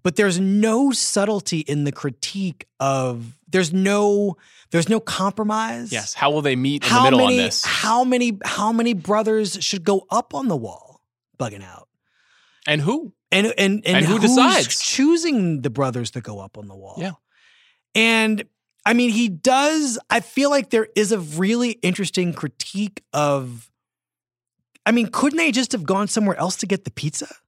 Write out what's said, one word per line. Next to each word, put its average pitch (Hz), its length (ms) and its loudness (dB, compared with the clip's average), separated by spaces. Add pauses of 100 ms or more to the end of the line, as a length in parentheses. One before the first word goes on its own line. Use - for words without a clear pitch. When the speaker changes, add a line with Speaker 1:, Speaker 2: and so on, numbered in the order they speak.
Speaker 1:
but 180 140 -2
there's 190 240 2
no 220 520 2
subtlety 202 680 -2
in 147 240 -2
the 143 80 -2
critique - 720 -8 (140)
of, 127 580 -2 (100)
there's 180 240 0
no, 202 680 0 (340)
there's 165 180 0
no 220 100 2
compromise. 214 920 -4
Speaker 2:
Yes. 110 240 -6
How 143 160 2
will 151 100 0
they 139 140 0
meet 139 280 -2
in - 60 -2
Speaker 1:
How 247 160 6
Speaker 2:
the 269 60 8
middle 254 160 6
Speaker 1:
many, 254 120 2
Speaker 2:
on - 60 0
this? - 180 -2
Speaker 1:
how 226 400 0
many, 247 400 0
how 208 280 -2
many 233 240 2
brothers 208 680 0
should 185 200 -4
go 196 260 0
up 220 240 -2
on 269 140 -4
the 165 100 0
wall? 101 440 -12 (360)
Bugging 104 260 -8
out. 90 240 -20 (760)
Speaker 2:
And 151 160 2
who? 240 320 -2 (180)
Speaker 1:
And, 196 140 4 (140)
and, 196 260 2
and 175 120 2
Speaker 2:
And 151 100 4
who 208 100 2
Speaker 1:
who's 226 180 4
Speaker 2:
decides? 254 460 4
Speaker 1:
choosing 269 800 2
the 131 80 -4
brothers 123 420 -4
to 123 100 -10
go 104 180 -14
up 98 180 -18
on 101 100 -18
the 98 80 -20
wall? 98 220 -20
Speaker 2:
Yeah. 180 140 -8 (840)
Speaker 1:
And, 220 500 2 (400)
I 220 120 2
mean, 240 160 2
he 226 180 0
does, 262 680 0 (100)
I 233 120 2
feel 285 280 0
like 277 220 0
there 220 240 2
is 208 160 2
a 208 80 0
really 196 540 0 (100)
interesting 180 500 -2
critique - 680 -8 (100)
of, 135 560 -2 (1160)
I 214 40 2
mean, 233 200 2
couldn't 294 260 0
they 330 140 2
just 240 220 -2
have 190 100 -4
gone 190 240 0
somewhere 202 280 0
else 175 220 -4
to - 80 -4
get 190 180 -2
the - 60 -10
pizza? - 380 -8 (200)